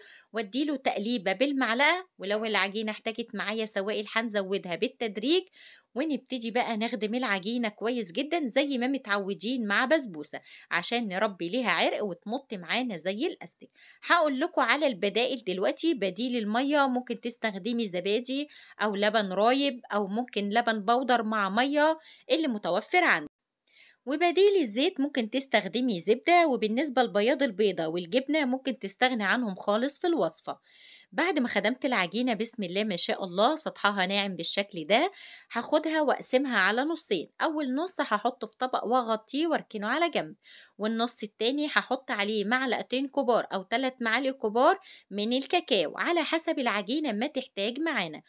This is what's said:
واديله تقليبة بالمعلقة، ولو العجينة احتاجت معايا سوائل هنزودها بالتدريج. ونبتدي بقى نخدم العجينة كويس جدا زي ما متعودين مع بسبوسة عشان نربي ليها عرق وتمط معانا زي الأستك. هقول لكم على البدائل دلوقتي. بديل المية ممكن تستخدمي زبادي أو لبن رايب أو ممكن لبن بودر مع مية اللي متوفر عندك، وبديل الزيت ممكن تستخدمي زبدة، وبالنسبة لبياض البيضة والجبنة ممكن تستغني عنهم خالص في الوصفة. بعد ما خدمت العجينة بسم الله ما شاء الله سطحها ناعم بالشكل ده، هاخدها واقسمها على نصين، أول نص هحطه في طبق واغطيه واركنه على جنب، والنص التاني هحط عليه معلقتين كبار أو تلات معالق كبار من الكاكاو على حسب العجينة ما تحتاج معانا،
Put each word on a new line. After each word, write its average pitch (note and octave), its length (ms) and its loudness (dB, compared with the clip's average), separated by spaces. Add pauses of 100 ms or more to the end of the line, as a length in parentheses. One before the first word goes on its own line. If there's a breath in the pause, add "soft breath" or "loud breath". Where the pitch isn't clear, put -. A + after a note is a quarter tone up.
(340 loud breath)
واديله A#3+ 420 -2
تقليبة G#3 580 0
بالمعلقة، C#4 840 2
ولو G3+ 280 -4
العجينة G#3 460 0
احتاجت A3+ 440 -8
معايا G#3+ 300 -4
سوائل G#3 460 -4
هنزودها G3 640 -2
بالتدريج. A#3 680 0 (520 loud breath)
ونبتدي B3+ 560 -4
بقى A#3 260 0
نخدم A3 380 -2
العجينة A3+ 540 -2
كويس G#3+ 420 -4
جدا D4+ 340 -2
زي C4+ 320 0
ما B3 100 0
متعودين G#3 800 -4
مع G#3+ 180 2
بسبوسة G#3+ 560 -2 (300 loud breath)
عشان A3 360 0
نربي F#3 420 -2
ليها A3+ 220 0
عرق G3+ 320 2
وتمط G#3 500 -8
معانا G3 440 -4
زي G3+ 300 -2
الأستك. - 420 -10 (360 loud breath)
هقول D4+ 340 4
لكم D#4+ 220 0
على C#4 260 2
البدائل A3 560 0
دلوقتي. B3 500 0
بديل A3 440 -2
المية C4+ 500 2
ممكن B3 340 -4
تستخدمي A3+ 640 -4
زبادي A3 600 -2 (340 loud breath)
أو G#3 140 0
لبن G3+ 380 2
رايب B3 480 2 (120)
أو G#3 140 0
ممكن G3+ 420 -4
لبن A3+ 300 2
بودر A#3+ 440 2
مع G#3+ 260 0
مية D4 500 2 (320 loud breath)
اللي D#4 160 2
متوفر G#3+ 560 0
عندك، E3+ 260 2 (760 soft breath)
وبديل F4 540 4
الزيت C4+ 400 0
ممكن C4+ 300 0
تستخدمي A#3 720 0
زبدة، D#4+ 480 4
وبالنسبة A#3+ 560 0
لبياض A3+ 400 2
البيضة F#3 440 0
والجبنة B3 580 0
ممكن C4 340 -2
تستغني A3+ 440 0
عنهم G3+ 320 0
خالص A#3 440 0
في F4+ 80 -2
الوصفة. E3+ 520 -2 (520 loud breath)
بعد D#4 280 0
ما A#3+ 80 2
خدمت G#3+ 380 0
العجينة A#3+ 480 0
بسم G#3+ 300 -4
الله F#3 200 -2
ما G#3 120 -2
شاء - 280 0
الله G3+ 320 2
سطحها G3+ 500 0
ناعم G3 300 0
بالشكل E3+ 500 -2
ده، C4+ 260 4 (400 loud breath)
هاخدها D#4 500 0
واقسمها B3+ 560 0
على G3+ 240 4
نصين، D4 480 -2 (120)
أول D4 340 0
نص E4 260 -2
هحطه A#3 460 -2
في - 100 -18
طبق B3+ 280 -2
واغطيه A#3 640 0
واركنه A3 400 -2
على D#4+ 220 2
جنب، D#3+ 260 -2 (420 loud breath)
والنص A3+ 460 -2
التاني C#4 440 -2
هحط A3 440 -2
عليه G#3 340 -2
معلقتين B3+ 640 0
كبار A#3 460 2
أو F#3+ 100 -4
تلات B3+ 380 -2
معالق C4 360 0
كبار B3+ 420 4 (320 loud breath)
من G#3 220 -2
الكاكاو C4 640 0
على D#4 260 0
حسب D#4 360 -2
العجينة A#3 520 -2
ما G#3+ 160 -2
تحتاج B3 520 -4
معانا، G3 500 -4